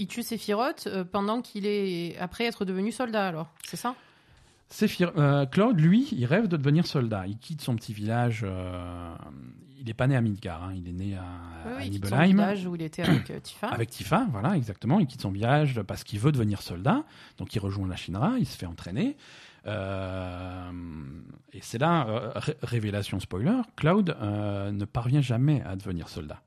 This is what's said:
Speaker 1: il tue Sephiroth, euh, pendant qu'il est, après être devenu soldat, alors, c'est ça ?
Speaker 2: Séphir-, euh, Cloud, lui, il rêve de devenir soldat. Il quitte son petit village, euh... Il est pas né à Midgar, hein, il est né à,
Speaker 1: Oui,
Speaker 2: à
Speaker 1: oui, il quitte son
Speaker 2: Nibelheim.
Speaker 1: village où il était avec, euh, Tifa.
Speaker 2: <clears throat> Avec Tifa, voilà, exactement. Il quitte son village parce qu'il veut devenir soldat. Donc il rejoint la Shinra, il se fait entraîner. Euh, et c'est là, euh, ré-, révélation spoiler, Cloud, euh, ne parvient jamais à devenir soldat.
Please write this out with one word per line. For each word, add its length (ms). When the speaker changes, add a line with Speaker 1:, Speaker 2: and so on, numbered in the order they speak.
Speaker 1:
il 80
tue 160
Sephiroth, 640
euh, 160
pendant 360
qu'il 260
est, 520
après 260
être 200
devenu 280
soldat, 360
alors, 240
c'est 120
ça ? 180
Speaker 2:
Séphir-, 480
euh, 300
Cloud, 340
lui, 320
il 140
rêve 220
de 80
devenir 300
soldat. 400
Il 120
quitte 220
son 160
petit 160
village, 520
euh... 720
Il 80
est 60
pas 120
né 100
à 40
Midgar, 440
hein, 120
il 120
est 40
né 240
à, 60
Speaker 1:
Oui, 60
Speaker 2:
à 60
Speaker 1:
oui, 80
il 60
quitte 140
son 100
Speaker 2:
Nibelheim. 100
Speaker 1:
village 220
où 80
il 80
était 200
avec, 280
euh, 100
Tifa. 280
Speaker 2:
<clears throat> 40
Avec 180
Tifa, 400
voilà, 260
exactement. 440
Il 60
quitte 160
son 80
village 520
parce 220
qu'il 160
veut 120
devenir 300
soldat. 420
Donc 160
il 60
rejoint 280
la 80
Shinra, 420
il 80
se 100
fait 100
entraîner. 500
Euh, 1040
et 100
c'est 160
là, 300
euh, 280
ré-, 260
révélation 580
spoiler, 400
Cloud, 440
euh, 520
ne 120
parvient 360
jamais 460
à 100
devenir 320
soldat. 380